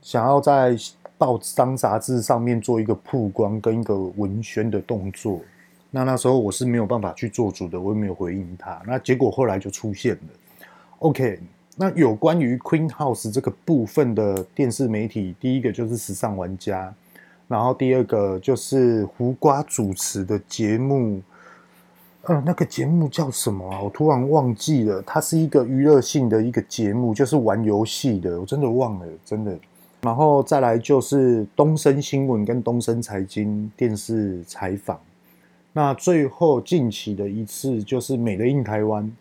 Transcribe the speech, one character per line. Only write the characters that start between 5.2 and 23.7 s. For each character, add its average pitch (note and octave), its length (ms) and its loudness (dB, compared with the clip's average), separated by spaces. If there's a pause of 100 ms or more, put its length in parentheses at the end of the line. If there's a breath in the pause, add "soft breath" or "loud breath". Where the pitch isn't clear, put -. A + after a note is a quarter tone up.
那， C3 140 -2
那 C3 100 0
时 B2+ 140 0
候 C3 100 4
我 G#2 140 0
是 B2+ 140 -4
没 A#2+ 100 0
有 A2+ 80 0
办 A2+ 160 -2
法 F2+ 140 -6
去 A2+ 160 -6
做 A2 200 -2
主 F#2 160 -8
的， F2+ 140 -8
我 G2+ 140 -2
也 G#2+ 40 -2
没 G#2 100 -2
有 F2+ 60 -6
回 F2+ 200 -6
应 F#2 240 -8
他。 F2+ 280 -14
那 B2+ 120 -2
结 C3 180 0
果 A#2+ 140 2
后 C3 160 0
来 G2 120 0
就 G2 120 -8
出 G#2+ 240 -8
现 G#2 220 -2
了。 - 40 -18 (800 loud breath)
OK， B2 420 0 (360)
那 F#3 160 0
有 C3 220 4
关 D#3+ 240 2
于 B2+ 200 0
Queen D#3+ 320 -2
House A#2+ 420 -4
这 B2+ 80 -2
个 G#2 100 -4 (140)
部 C3+ 220 2
分 B2 280 0
的 G2+ 300 0 (100)
电 C3 160 0
视 C3 160 -2
媒 A2 220 -2
体， F#2+ 320 -6
第 B2+ 160 0
一 B2+ 60 -2
个 A2+ 100 0
就 A#2 160 -4
是 A#2 80 -4
时 G2+ 160 -8
尚 G2+ 240 -4
玩 F#2 220 -6
家， F#2+ 360 -6 (540 soft breath)
然 A#2 100 -2
后 B2 140 2
第 B2+ 220 2
二 B2+ 100 4
个 G2+ 340 0
就 C3 160 0
是 A#2+ 520 2
胡 B2 260 -2
瓜 C#3 300 2
主 G2 320 -2
持 - 280 -6
的 G2+ 180 -2
节 A2 360 -2
目， A#2+ 460 0 (1040 loud breath)
呃， D3+ 200 2
那 E3+ 80 0
个 C#3 140 0
节 - 180 -4
目 D#3+ 240 4
叫 C#3 220 -2
什 - 200 -2
么 F#2+ 200 -6